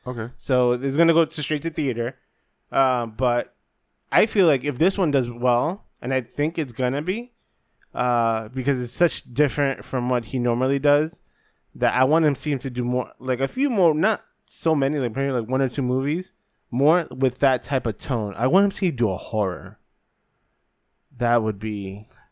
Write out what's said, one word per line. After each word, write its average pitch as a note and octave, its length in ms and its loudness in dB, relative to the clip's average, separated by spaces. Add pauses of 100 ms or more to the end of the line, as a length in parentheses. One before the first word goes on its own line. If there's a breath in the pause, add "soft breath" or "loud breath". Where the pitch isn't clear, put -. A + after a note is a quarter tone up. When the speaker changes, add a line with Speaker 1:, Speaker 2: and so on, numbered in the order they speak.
Speaker 1:
Okay. A#2+ 300 -8
Speaker 2:
So B2+ 360 2
it's C3 240 -2
gonna E3 160 6
go E3 120 4
to D3+ 180 -6
straight D3 200 -4
to E3 80 -6
theater, C3 460 -4 (540)
uh, B2+ 360 2
but A#2+ 480 -2 (560)
I D#3+ 160 4
feel G3+ 200 2
like C3+ 180 2
if C#3 140 -4
this F3+ 180 2
one E3+ 140 0
does C3 180 0
well, B2 560 0 (160)
and B2+ 140 -4
I C3 80 0
think D3+ 360 -4
it's C#3 140 -6
gonna B2+ 300 -2
be, G#3+ 300 -6 (600)
uh, A#2 560 0
because B2+ 340 -2
it's B2 120 -8
such - 300 0 (100)
different C#3 500 0
from B2 240 -2
what B2 180 0
he C3 120 -4
normally B2 400 0
does, D3 420 2 (540)
that A#2+ 200 0
I B2+ 100 2
want D#3 200 4
him, D3 100 4
see - 180 -6
him C#3 80 -2
to D#3 100 -8
do B2 140 -4
more, B2 340 -2
like, B2+ 220 -2
a C3+ 80 0
few C4+ 200 -2
more, F#3+ 260 4
not F#3 280 0 (240)
so - 280 -2
many, C#3+ 240 0
like, A#2+ 160 -2
maybe, C3+ 180 -2
like, A#2 160 -2
one C3 120 0
or C3+ 80 2
two C3+ 140 -4
movies C3+ 500 -2 (380)
more D3+ 400 2
with C3 300 -2
that C3 220 2
type C3 240 -2
of A2 120 -2
tone. A2 400 -4
I A#2 80 2
want F3+ 200 4
him G3 40 -2
to F#3+ 220 -2
do A#2 180 0
a F#2 80 -2
horror. F#2+ 600 -4 (1400)
That A#2+ 240 2
would G#2+ 160 -2
be G#2 480 -6 (260 soft breath)